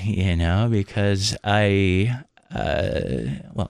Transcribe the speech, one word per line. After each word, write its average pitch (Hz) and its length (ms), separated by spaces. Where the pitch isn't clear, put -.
you 92 320
know, 87 340
because 101 760
I, 101 800
uh, - 480
well, - 160